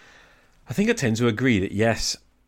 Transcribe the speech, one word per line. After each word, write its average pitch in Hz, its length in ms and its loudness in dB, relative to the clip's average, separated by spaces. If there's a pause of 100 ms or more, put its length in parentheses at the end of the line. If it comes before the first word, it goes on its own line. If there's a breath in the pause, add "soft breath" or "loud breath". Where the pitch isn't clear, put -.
(680 soft breath)
I - 60 -12
think 208 160 0
I 233 40 2
tend 123 240 0
to 120 100 2
agree 117 320 2
that 98 120 -2
yes, 110 460 -2 (300)